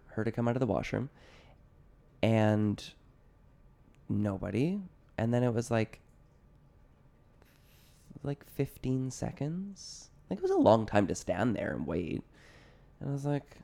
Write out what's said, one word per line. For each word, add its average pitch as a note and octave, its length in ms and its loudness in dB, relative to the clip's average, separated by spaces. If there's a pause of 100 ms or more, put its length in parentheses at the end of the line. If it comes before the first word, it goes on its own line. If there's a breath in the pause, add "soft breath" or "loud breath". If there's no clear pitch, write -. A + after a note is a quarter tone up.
her A2 160 -4
to A2+ 80 0
come A#2+ 160 0
out A#2+ 80 2
of B2+ 40 -4
the C3 60 2
washroom G#2+ 440 -2 (1120 soft breath)
and G#2+ 600 2 (1300)
nobody. G#2 720 -2 (360)
And A#2 160 0
then B2 120 4
it A#2+ 100 2
was, A2+ 160 -2
like, A2+ 300 0 (2250 soft breath)
like, C#3+ 280 -6
fifteen C3 600 -2
seconds. F3 1000 -8 (200)
Like, G3+ 80 -4
it - 40 -10
was F#4+ 80 2
a G4 60 2
long A2 300 8
time G#2 220 4
to F2 60 -4
stand F#2+ 400 0
there - 180 -2
and - 140 -6
wait. - 380 -4 (760 soft breath)
And C#3 120 -8
I - 20 -4
was C#3 140 -4
like, C#3+ 380 -4